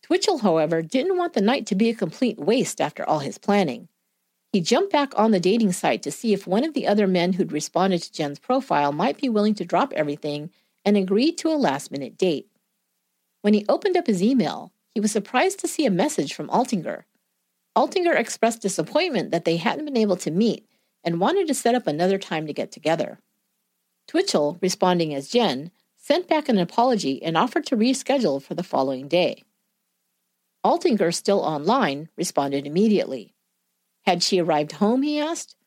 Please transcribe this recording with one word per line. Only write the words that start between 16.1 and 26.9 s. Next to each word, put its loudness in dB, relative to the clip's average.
from -10
Altinger. -2
Altinger 2
expressed 0
disappointment -2
that -2
they 2
hadn't -4
been -4
able 2
to -6
meet 0
and -2
wanted 2
to -2
set 0
up -2
another 0
time -6
to -8
get -6
together. -4
Twitchell, 0
responding 0
as -8
Jen, 0
sent -2
back 0
an 2
apology 0